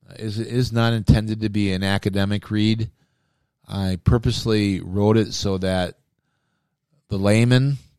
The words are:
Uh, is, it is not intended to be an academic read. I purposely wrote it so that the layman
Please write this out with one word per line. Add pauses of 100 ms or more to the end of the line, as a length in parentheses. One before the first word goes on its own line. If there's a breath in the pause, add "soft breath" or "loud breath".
(100)
Uh,
is,
it
is
not
intended
to
be
an
academic
read. (760)
I
purposely
wrote
it
so
that (1080)
the
layman (220)